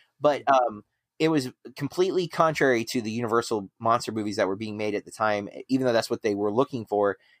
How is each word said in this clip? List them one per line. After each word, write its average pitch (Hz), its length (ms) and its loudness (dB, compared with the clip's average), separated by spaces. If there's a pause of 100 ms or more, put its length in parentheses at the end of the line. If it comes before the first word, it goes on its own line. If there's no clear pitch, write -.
(200)
but, 143 300 2
um, 120 340 2 (340)
it 156 120 2
was 143 200 0 (260)
completely 175 520 -2
contrary 143 580 2
to 127 160 -2
the 110 100 -6
Universal 113 580 0 (100)
monster 117 320 0
movies 107 240 -4
that 101 120 2
were 95 80 -2
being 107 220 -8
made 107 180 -2
at 98 80 -6
the - 80 -20
time, 104 380 -2 (180)
even 131 180 2
though 123 60 4
that's 113 180 2
what 113 120 -4
they 107 120 0
were 104 180 0
looking 117 340 -2
for. 101 320 0 (240)